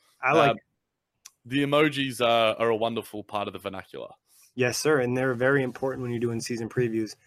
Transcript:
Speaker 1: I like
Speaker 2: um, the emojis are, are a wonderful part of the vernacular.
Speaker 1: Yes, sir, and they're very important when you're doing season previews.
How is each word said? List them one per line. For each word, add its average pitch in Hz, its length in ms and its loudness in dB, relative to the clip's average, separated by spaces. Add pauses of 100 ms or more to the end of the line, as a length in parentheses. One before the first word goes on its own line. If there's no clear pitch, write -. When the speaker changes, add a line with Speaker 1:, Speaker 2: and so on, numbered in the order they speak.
(220)
Speaker 1:
I 135 120 2
like 147 180 6
Speaker 2:
um, - 60 -2 (880)
the 135 180 -2
emojis 139 560 2
are, 113 400 4
are 117 100 2
a 113 60 2
wonderful 107 480 -4
part 101 240 -6
of 95 60 -12
the 95 60 -10
vernacular. 92 500 -12 (480)
Speaker 1:
Yes, 123 200 0
sir, 147 240 2
and 123 160 0
they're 131 160 0
very 131 300 2
important 131 380 -6
when 123 100 -6
you're 117 100 -2
doing 117 180 -2
season 113 300 -6
previews. 113 580 -2